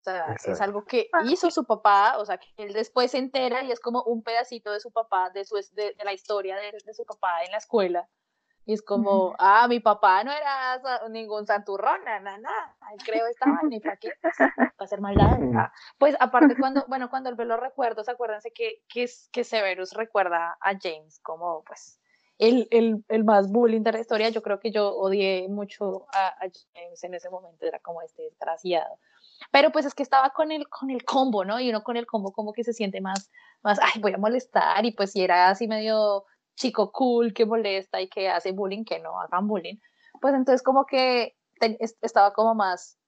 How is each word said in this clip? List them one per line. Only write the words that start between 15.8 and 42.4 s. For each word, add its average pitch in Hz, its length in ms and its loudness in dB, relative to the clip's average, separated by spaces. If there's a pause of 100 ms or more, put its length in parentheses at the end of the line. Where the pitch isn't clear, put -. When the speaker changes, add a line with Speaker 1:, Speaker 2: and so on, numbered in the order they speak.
Speaker 1:
Pues 277 220 4
aparte 294 360 6
cuando, 269 280 0
Speaker 3:
<laughs> 262 40 -18
Speaker 1:
bueno, 254 220 -6
cuando 262 180 -6
él 240 80 -6
ve 233 80 -4
los 226 160 -2
recuerdos, 240 480 -4
acuérdense 226 440 -6
que, 226 360 -6
que 240 160 -4
es, - 280 -12
que 240 120 -2
Severus 190 480 -2
recuerda 180 720 -2
a 196 180 -2
James 156 400 -10
como, 165 440 -8
pues, - 340 -20 (400)
el, 226 320 4
el, 226 380 4
el 220 160 2
más 202 280 6
bullying 226 300 4
de 220 100 2
la 220 80 -4
historia. 226 300 0
Yo 226 120 -4
creo 202 180 -4
que 226 120 -4
yo 202 240 0
odié 190 540 0
mucho 202 640 -8
a, 196 140 0
a 190 200 -8 (260)
James 175 300 -18
en 180 80 -10
ese 180 160 -12
momento, 180 380 -12
era 165 140 -6
como 170 200 -12
este 160 220 -16
desgraciado. 165 760 -6 (560)
Pero 294 200 6
pues 302 140 0
es 285 80 -6
que 285 80 -4
estaba 269 280 2
con 311 220 -2
el, 302 160 -6
con - 220 -10
el 247 140 -6
combo, 254 400 0
¿no? 214 160 -4
Y 254 100 0
uno 214 120 -2
con 233 160 -4
el 233 80 -6
combo 196 260 -4
como 208 220 -8
que 233 100 -6
se 233 80 -4
siente 196 300 -4
más, 190 280 -8 (320)
más, 208 200 2
"Ay, 220 180 2
voy 202 140 0
a 190 40 -6
molestar", 202 680 0
y 233 60 -2
pues 196 200 -4
si 196 100 0
era 180 280 6
así 202 180 -2
medio 214 560 0 (320)
chico 220 360 -2
cool 233 420 2
que 233 120 4
molesta 202 540 -2
y 190 80 -6
que 190 220 -4
hace 180 220 -2
bullying, 196 320 -6
que 170 160 -8
no 165 200 -10
hagan 185 280 -4
bullying, 190 280 -4 (460)
pues 269 120 2
entonces 254 280 4
como 269 240 4
que 254 500 0 (220)
ten-, 226 220 0
est-, 226 220 -8
estaba 202 300 6
como 226 220 4